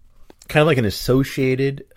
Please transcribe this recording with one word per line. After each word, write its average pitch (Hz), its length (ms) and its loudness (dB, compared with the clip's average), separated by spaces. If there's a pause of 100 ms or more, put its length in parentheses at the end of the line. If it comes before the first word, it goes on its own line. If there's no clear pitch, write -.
(480)
kind 151 140 4
of 156 40 4
like 151 120 2
an 120 60 0
associated, 135 1000 -2 (120)